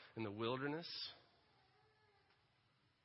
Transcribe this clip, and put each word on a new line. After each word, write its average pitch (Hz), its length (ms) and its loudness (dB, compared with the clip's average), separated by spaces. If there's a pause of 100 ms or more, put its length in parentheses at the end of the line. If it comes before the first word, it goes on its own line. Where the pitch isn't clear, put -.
(180)
in 113 60 4
the 104 80 2
wilderness 131 560 2 (2250)